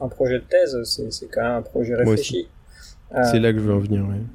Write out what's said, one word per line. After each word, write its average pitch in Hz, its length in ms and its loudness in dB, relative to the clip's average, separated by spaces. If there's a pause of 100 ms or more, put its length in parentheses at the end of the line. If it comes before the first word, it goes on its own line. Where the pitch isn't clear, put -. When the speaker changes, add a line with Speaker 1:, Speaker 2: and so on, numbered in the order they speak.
Speaker 1:
un 131 80 -4
projet 127 300 0
de 117 60 -8
thèse, 147 400 2
c'est, 117 280 -6
c'est - 140 -12
quand - 160 -4
même 120 100 0
un 117 100 -2
projet 120 300 -4
Speaker 2:
Moi 117 220 4
aussi. - 180 -2
Speaker 1:
réfléchi. - 160 -4 (640)
Euh, 127 160 2
Speaker 2:
C'est 120 80 4
là 113 160 4
que 107 40 0
je 107 60 -2
veux 104 80 2
en 101 60 4
venir, 101 240 0
ouais. 98 140 -2 (180)